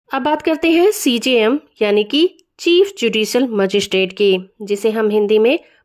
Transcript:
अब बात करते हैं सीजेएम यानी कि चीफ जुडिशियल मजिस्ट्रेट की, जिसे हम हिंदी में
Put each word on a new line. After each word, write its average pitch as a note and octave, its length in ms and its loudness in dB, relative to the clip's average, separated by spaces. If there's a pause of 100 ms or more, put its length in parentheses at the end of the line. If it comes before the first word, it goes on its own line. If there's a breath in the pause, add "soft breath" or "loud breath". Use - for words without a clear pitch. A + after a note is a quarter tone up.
(100)
अब C4+ 120 -6
बात D4+ 200 -2
करते E4 280 0
हैं E4+ 220 4
सीजेएम A#3+ 640 0 (240)
यानी G#3 220 0
कि D4+ 240 0 (320)
चीफ F4+ 380 2
जुडिशियल A3 520 -2
मजिस्ट्रेट G3 640 -2
की, F#3+ 260 2 (240)
जिसे G3+ 280 -2
हम A3 200 -2
हिंदी G#3 280 2
में B3 200 2 (260 soft breath)